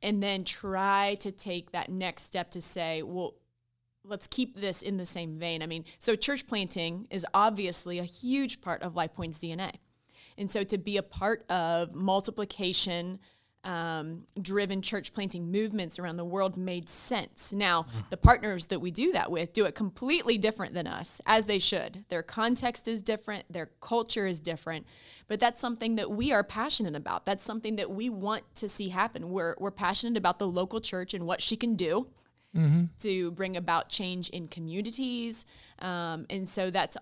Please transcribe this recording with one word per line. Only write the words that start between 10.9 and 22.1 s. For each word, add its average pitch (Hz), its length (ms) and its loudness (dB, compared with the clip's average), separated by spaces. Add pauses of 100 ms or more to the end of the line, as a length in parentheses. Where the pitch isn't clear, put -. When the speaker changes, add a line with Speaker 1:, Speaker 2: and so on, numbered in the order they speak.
Speaker 1:
a 190 40 0
part 214 480 -2
of 165 440 2
multiplication, 190 1300 0 (440)
um, 165 600 -4 (160)
driven 190 420 0
church - 300 -4
planting 180 400 -4
movements 202 480 -2
around 170 160 -6
the 170 80 -4
world 190 320 0
made 180 320 -4
sense. - 640 0
Now, 180 320 4
Speaker 2:
Mm. 117 260 -8
Speaker 1:
the 190 60 -4
partners 208 500 8
that 180 140 -2
we 180 100 -4
do 311 220 2
that - 180 2
with 170 220 -2
do 208 140 4
it 151 100 -2
completely 240 600 2
different 208 380 0
than 170 140 -2
us, - 380 -6
as 220 180 6
they 202 160 2
should. 190 480 0
Their 170 160 -2